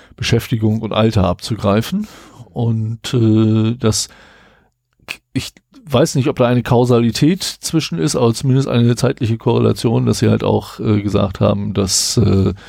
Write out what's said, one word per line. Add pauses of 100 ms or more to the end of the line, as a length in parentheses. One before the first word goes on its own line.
(180)
Beschäftigung
und
Alter
abzugreifen. (440)
Und,
äh,
das, (1200)
ich (320)
weiß
nicht,
ob
da
eine
Kausalität
zwischen
ist,
aber
zumindest
eine
zeitliche
Korrelation,
dass
sie
halt
auch,
äh,
gesagt
haben,
dass,
äh, (160)